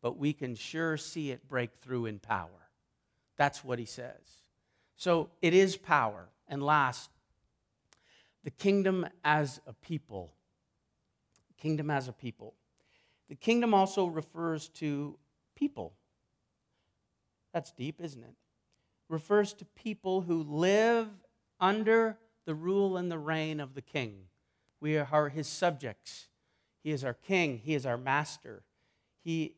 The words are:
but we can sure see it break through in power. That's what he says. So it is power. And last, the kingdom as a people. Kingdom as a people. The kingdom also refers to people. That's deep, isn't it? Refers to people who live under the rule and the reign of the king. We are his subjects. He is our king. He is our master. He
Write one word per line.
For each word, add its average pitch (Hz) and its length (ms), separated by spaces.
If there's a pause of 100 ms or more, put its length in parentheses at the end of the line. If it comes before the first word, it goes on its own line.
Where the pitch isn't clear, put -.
but 120 160
we 143 160
can 127 220
sure 160 420
see 151 340
it - 180
break 123 320
through 123 260
in 107 120
power. 92 520 (680)
That's 143 260
what 123 160
he 120 60
says. - 580 (540)
So 170 340 (100)
it 170 140
is 190 220
power. 110 540 (160)
And 139 160
last, 143 480 (1300)
the 139 80
kingdom 190 580 (160)
as 151 420
a 127 60
people. 104 600 (1200)
Kingdom 151 340
as 139 180
a 123 40
people. 113 420 (720)
The 151 60
kingdom 233 380
also 190 340
refers 160 640
to 147 480 (360)
people. 110 420 (1600)
That's - 160
deep, 147 320
isn't 139 200
it? 120 120 (760)
Refers 202 460
to - 100
people 190 580
who 170 200
live 202 680 (520)
under 220 580 (280)
the 160 80
rule 190 420
and 180 140
the 165 80
reign 156 420
of 135 140
the 139 60
king. 104 440 (560)
We 151 180
are 147 300
his 147 180
subjects. - 840 (540)
He 151 80
is 135 140
our 123 100
king. 170 480
He 151 120
is 135 120
our 120 100
master. 131 680 (580)
He 165 360